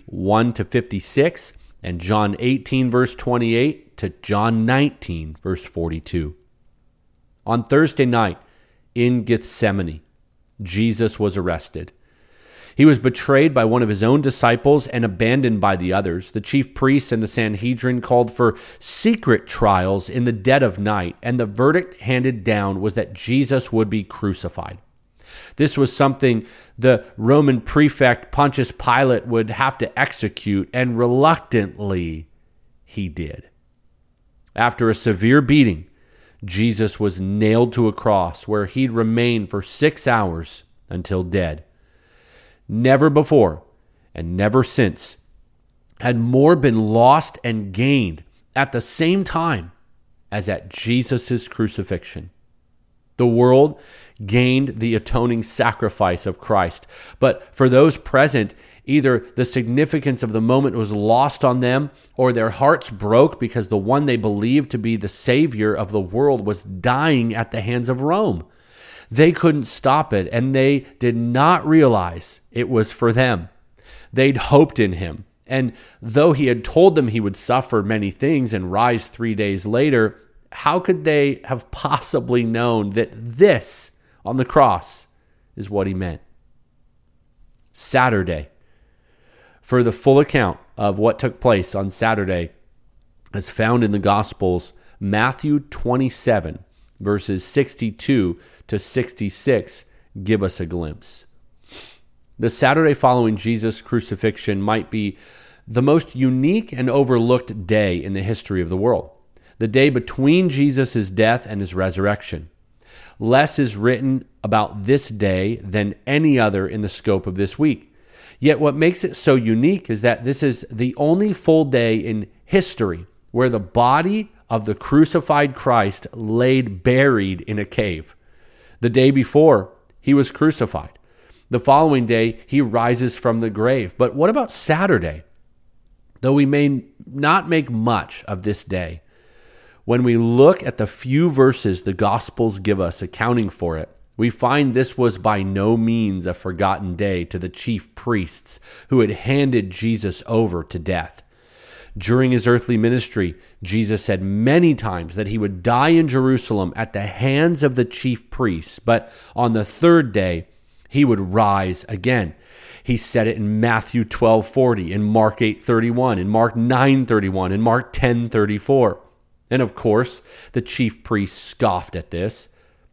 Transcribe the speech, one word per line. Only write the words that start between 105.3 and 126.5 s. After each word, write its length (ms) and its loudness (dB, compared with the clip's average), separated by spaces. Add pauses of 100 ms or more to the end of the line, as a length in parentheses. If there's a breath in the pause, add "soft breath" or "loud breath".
the 140 -2
most 340 2
unique 560 0
and 180 -4
overlooked 760 0
day 340 0
in 120 -8
the 100 -4
history 380 -4
of 80 -6
the 80 -2
world, 340 -2 (460 soft breath)
the 100 -2
day 220 4
between 580 0
Jesus' 640 0
death 360 0
and 140 -8
his 140 -8
resurrection. 760 -4 (680 soft breath)
Less 400 2
is 160 -2
written 500 0 (180)
about 400 -2
this 260 0
day 480 -2
than 380 -4 (100)
any 340 2
other 280 0
in 140 -6
the 80 -4
scope 380 -2
of 80 -6
this 240 -4
week. 340 -2 (460 soft breath)
Yet 200 2
what 160 0
makes 280 0
it 120 -6
so 180 2
unique 560 2
is 140 -4
that 200 0
this 200 -4
is 260 -2
the 260 -4
only 380 0
full 320 2
day 300 2
in 320 -4 (180)
history 640 -2 (240)
where 180 2
the 100 -2
body 720 0 (160)
of 180 -2
the 100 -4
crucified 800 2
Christ 580 0
laid 720 0